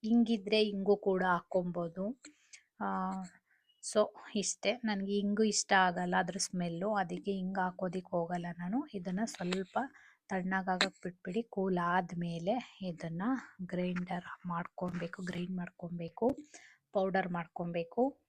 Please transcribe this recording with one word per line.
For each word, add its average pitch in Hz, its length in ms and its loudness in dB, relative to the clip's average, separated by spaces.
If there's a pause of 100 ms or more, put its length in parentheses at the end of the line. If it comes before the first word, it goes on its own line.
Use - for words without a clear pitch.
ಹಿಂಗಿದ್ರೆ 214 600 4
ಹಿಂಗು 202 320 4
ಕೂಡ 190 260 2
ಹಾಕ್ಕೊಬೋದು. 175 800 0 (760)
ಆ, 202 80 -2 (960)
so - 160 4 (340)
ಇಷ್ಟೇ, 202 500 0
ನನ್ಗೆ 202 280 -2
ಹಿಂಗು 202 300 2
ಇಷ್ಟ 214 300 4
ಆಗಲ್ಲ 180 460 6
ಅದ್ರ 180 200 0
ಸ್ಮೆಲ್ಲು, 175 560 -2
ಅದಕ್ಕೆ 185 380 -2
ಹಿಂಗ್ 190 260 -2
ಹಾಕೋದಿಕ್ 185 520 -2
ಹೋಗಲ್ಲ 175 360 -2 (120)
ನಾನು. 190 360 -2
ಇದನ್ನ 185 300 -4
ಸ್ವಲ್ಪ 190 540 -4 (500)
ತಣ್ಣಗಾಗಕ್ 185 720 0
ಬಿಟ್ಬಿಡಿ. 180 400 -4
ಕೂಲ್ 190 360 0
ಆದ್ಮೇಲೆ 175 760 0 (280)
ಇದನ್ನ 170 400 -6 (400)
ಗ್ರೈಂಡರ್ 180 840 -4
ಮಾಡ್ಕೊಬೇಕು, 175 760 -6
ಗ್ರೈಂಡ್ 180 340 -6
ಮಾಡ್ಕೊಬೇಕು, 175 680 -6 (680)
ಪೌಡರ್ 190 360 2
ಮಾಡ್ಕೊಬೇಕು. 175 760 -2 (260)